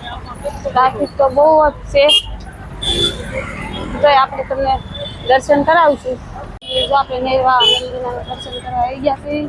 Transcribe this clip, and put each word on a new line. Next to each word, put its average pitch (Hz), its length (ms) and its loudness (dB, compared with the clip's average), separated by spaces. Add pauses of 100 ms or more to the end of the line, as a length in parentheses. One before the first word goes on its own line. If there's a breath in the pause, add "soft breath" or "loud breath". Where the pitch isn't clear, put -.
(640)
ટ્રાફિક 262 540 0
તો 277 80 4 (100)
બહુ 294 100 6 (180)
જ 285 100 2 (180)
છે, 277 120 4 (2000)
તોય 285 180 6
આપણે 269 300 0
તમને 269 240 0 (540)
દર્શન 262 400 4
કરાવશું. 294 480 4 (720)
જો 277 100 0
આપણે 269 200 -2 (100)
નેરવા 254 320 2 (100)
મેલડીના 254 440 -2 (140)
દર્શન - 260 -10 (100)
કરવા 247 200 -2
આવી 262 200 -6
ગયા 269 200 0
છીએ. 294 240 -4